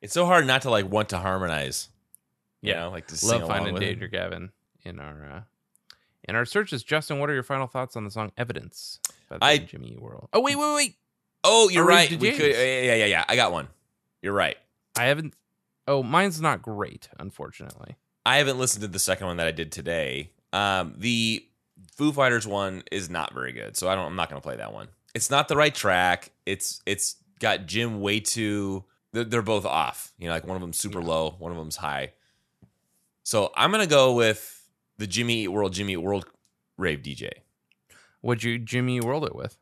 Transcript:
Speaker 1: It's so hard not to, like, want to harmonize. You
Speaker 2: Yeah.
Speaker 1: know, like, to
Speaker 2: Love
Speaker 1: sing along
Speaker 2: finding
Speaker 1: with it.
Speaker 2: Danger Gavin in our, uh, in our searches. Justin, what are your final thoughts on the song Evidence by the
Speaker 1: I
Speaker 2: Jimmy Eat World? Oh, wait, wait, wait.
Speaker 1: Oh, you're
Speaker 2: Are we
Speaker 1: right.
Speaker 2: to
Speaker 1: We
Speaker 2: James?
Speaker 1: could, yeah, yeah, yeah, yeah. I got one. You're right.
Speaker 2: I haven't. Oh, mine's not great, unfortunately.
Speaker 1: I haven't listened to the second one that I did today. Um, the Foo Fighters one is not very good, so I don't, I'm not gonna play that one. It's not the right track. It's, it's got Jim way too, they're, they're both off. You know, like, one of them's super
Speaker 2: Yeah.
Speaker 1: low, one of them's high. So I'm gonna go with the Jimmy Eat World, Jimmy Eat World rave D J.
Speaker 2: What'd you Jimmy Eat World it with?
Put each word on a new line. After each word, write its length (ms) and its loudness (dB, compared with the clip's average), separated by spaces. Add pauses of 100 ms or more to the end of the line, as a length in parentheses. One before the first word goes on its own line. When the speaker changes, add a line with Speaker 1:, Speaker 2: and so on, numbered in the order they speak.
Speaker 1:
It's 100 -10
so 140 4
hard 200 8
not 160 4
to, 80 0
like, 180 4
want 200 2
to 100 -2
harmonize. 680 -2 (720)
You 100 0
Speaker 2:
Yeah. 100 -2
Speaker 1:
know, 80 -6
like, 180 -12
to 60 -14
Speaker 2:
Love 60 -8
Speaker 1:
sing 220 2
along 60 -4
Speaker 2:
finding 260 -2
Speaker 1:
with 80 -2
it. 40 -2
Speaker 2:
Danger 220 -6
Gavin 440 -8 (320)
in 160 -14
our, 240 -16
uh, 160 -16 (880)
in 80 -2
our 80 2
searches. 400 -4
Justin, 340 -2
what 100 -2
are 60 -2
your 80 -2
final 240 -4
thoughts 300 -8
on 80 -8
the 60 -8
song 260 -6
Evidence 640 -8 (280)
by 100 -12
the 60 2
Speaker 1:
I 140 6
Speaker 2:
Jimmy 360 -10
Eat 60 -18
World? 320 -18
Oh, 100 4
wait, 140 2
wait, 200 0
wait. 180 0 (480)
Speaker 1:
Oh, 280 8
you're 120 4
Speaker 2:
Are 40 6
we 80 8
Speaker 1:
right. 160 8
Speaker 2:
to 60 -4
Speaker 1:
We 120 2
Speaker 2:
James? 120 0
Speaker 1:
could, 120 4
yeah, 300 2
yeah, 120 4
yeah, 120 4
yeah. 200 4
I 100 2
got 160 4
one. 160 -6 (540)
You're 120 -2
right. 220 2 (400)
Speaker 2:
I 100 0
haven't. 280 0 (540)
Oh, 160 2
mine's 360 0
not 220 0
great, 460 -10 (100)
unfortunately. 800 -14 (280)
Speaker 1:
I 120 4
haven't 220 2
listened 240 0
to 60 -6
the 120 -8
second 260 0
one 120 -4
that 100 2
I 40 -2
did 200 -6
today. 580 -4 (220)
Um, 460 0
the 460 -2 (520)
Foo 160 0
Fighters 340 2
one 460 -4
is 180 -6
not 240 -4
very 180 -8
good, 240 -12
so 120 -2
I 80 2
don't, 100 -4
I'm 100 -8
not 120 -2
gonna 140 -10
play 140 -8
that 160 -12
one. 160 -14 (260)
It's 160 -2
not 180 2
the 80 2
right 180 4
track. 560 2 (140)
It's, 420 -6
it's 300 -4 (240)
got 260 0
Jim 340 -2
way 200 0
too, 640 -2 (280)
they're, 120 -2
they're 180 0
both 220 0
off. 540 -2
You 80 -10
know, 80 -2
like, 120 -6
one 100 -6
of 40 -6
them's 180 -8
super 220 -6
Speaker 2:
Yeah. 60 -6
Speaker 1:
low, 320 -2
one 140 -10
of 60 -8
them's 180 -10
high. 360 -6 (1120)
So 340 0
I'm 140 4
gonna 160 2
go 260 6
with 560 0 (300)
the 80 -6
Jimmy 380 0
Eat 40 -2
World, 240 0
Jimmy 220 -4
Eat 40 -2
World 280 -2 (500)
rave 260 -2
D 120 -10
J. 160 -10 (920)
Speaker 2:
What'd 240 -2
you 140 0
Jimmy 380 -2
Eat 80 -2
World 200 -2
it 100 -4
with? 280 -10